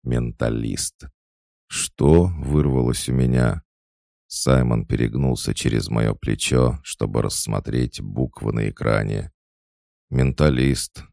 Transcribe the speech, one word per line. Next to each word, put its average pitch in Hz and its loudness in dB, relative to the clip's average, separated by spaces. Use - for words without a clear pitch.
Менталист. 57 -2
«Что?» — 85 4
вырвалось 65 0
у 62 -2
меня. 62 2
Саймон 60 2
перегнулся 58 -2
через - -2
моё 55 0
плечо, 60 0
чтобы 53 -4
рассмотреть 53 -2
буквы 53 -4
на 53 -2
экране. 52 -2
«Менталист. 65 2